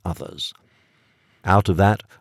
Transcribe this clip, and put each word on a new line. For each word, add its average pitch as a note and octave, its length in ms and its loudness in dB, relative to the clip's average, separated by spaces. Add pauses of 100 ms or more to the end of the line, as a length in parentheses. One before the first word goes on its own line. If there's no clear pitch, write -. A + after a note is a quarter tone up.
others. - 480 -10 (920)
Out G2 240 2
of F2+ 100 0
that G2+ 260 2 (180)